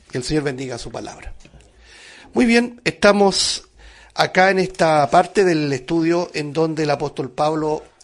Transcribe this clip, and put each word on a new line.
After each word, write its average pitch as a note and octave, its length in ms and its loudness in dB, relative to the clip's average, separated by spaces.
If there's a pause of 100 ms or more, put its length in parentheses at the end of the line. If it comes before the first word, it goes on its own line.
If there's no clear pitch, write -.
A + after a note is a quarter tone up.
(120)
Que C3+ 60 -8
el B2+ 80 -6
Señor D3+ 180 -2
bendiga B2+ 340 -8
su A#2 140 -14
palabra. - 420 -14 (1000)
Muy A#3+ 100 2
bien, A#3+ 400 2
estamos - 840 2 (440)
acá F#3 380 2
en F#3+ 80 0
esta D#3+ 500 2
parte F3+ 360 2
del D3+ 260 0
estudio E3+ 640 -2
en D3 180 -8
donde D#3 320 -2
el D3 60 0
apóstol C#3+ 420 -4
Pablo, D#3 500 -2 (220)